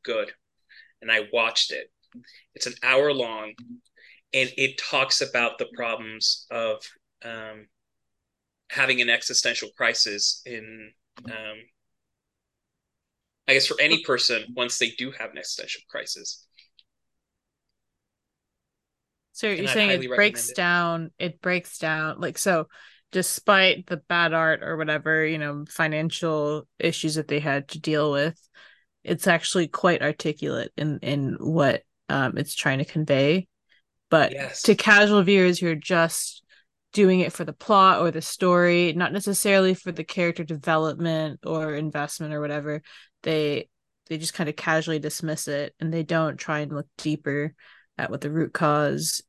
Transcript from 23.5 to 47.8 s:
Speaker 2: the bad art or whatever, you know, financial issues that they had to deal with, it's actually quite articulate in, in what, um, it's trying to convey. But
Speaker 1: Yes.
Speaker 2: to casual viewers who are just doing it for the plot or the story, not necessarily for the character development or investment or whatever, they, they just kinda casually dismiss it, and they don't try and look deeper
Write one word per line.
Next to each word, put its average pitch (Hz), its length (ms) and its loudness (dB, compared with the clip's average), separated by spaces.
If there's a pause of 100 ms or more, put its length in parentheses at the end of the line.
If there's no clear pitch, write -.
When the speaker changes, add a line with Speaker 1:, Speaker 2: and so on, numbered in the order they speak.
Speaker 2:
the 175 100 -6
bad 170 380 0
art 160 280 2
or 160 140 -4
whatever, 156 480 0
you 156 140 -2
know, 147 320 -6
financial 156 960 -2 (120)
issues 165 360 -2
that 151 140 -4
they 147 120 -2
had 143 280 -4
to 156 100 -12
deal 151 340 0
with, 147 260 -2 (640)
it's - 240 -4
actually 170 420 2
quite - 340 0
articulate 151 720 -4
in, 147 240 -4
in 139 380 -2
what, 151 440 2 (280)
um, 131 260 0
it's - 180 -4
trying 135 240 0
to 143 60 0
convey. 151 640 2 (600)
But 156 220 4
Speaker 1:
Yes. 139 300 -10
Speaker 2:
to - 120 8
casual 208 480 8
viewers 180 360 6
who 180 100 0
are 165 60 0
just - 680 0 (500)
doing 185 280 6
it 175 120 0
for 175 120 -8
the - 100 -10
plot 190 480 6
or 170 80 2
the 160 100 -6
story, 175 720 4
not 165 200 0
necessarily 196 600 2
for 185 200 -6
the 165 120 -8
character 170 400 -2
development 156 1000 -2
or 156 280 -4
investment 151 600 -6
or 151 80 -4
whatever, 147 400 -6 (400)
they, 151 480 -2 (360)
they 160 120 -6
just 165 160 -8
kinda 156 180 -4
casually 160 460 0
dismiss 156 500 -6
it, 143 320 -4
and 160 140 -4
they 165 80 -2
don't 156 340 -2
try 151 240 -4
and 147 120 -6
look 143 160 -8 (100)
deeper 151 560 -4 (420)